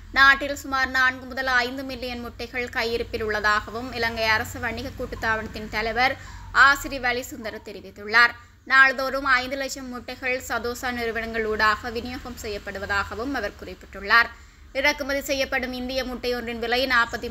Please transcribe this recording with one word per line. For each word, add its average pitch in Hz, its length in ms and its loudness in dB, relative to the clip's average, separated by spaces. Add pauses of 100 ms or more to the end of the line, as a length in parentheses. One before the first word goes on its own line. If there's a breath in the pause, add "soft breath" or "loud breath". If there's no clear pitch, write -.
(160 loud breath)
நாட்டில் 277 440 6
சுமார் 262 340 -2
நான்கு 262 360 2
முதல் 262 200 -4 (140)
ஐந்து 262 240 -6
மில்லியன் 247 360 -6
முட்டைகள் 240 420 -6 (100)
கையிருப்பில் 233 500 -2
உள்ளதாகவும் 214 600 0 (100)
இலங்கை 226 360 -2
அரசு 240 300 -2
வணிக 240 240 -6 (100)
கூட்டுத்தாபனத்தின் 220 760 -4
தலைவர் 226 400 0 (520 loud breath)
ஆசிரி 277 380 4
வலிசுந்தர 240 520 -4 (100)
தெரிவித்துள்ளார். 208 680 2 (400 loud breath)
நாள்தோறும் 269 560 4 (100)
ஐந்து 254 240 -2
லட்சம் 269 320 -8
முட்டைகள் 254 420 -4 (120)
சதோசா 240 500 -4
நிறுவனங்கள் 226 540 -2
ஊடாக 214 440 2
விநியோகம் 247 480 -8
செய்யப்படுவதாகவும் 202 960 -4
அவர் 202 200 -6
குறிப்பிட்டுள்ளார். 196 680 2 (480 loud breath)
இறக்குமதி 277 520 0
செய்யப்படும் 269 500 0
இந்திய 262 300 -4
முட்டை 247 280 -4
ஒன்றின் 233 260 -6
விலை 240 180 2 (120)
நாற்பத்தி 240 360 0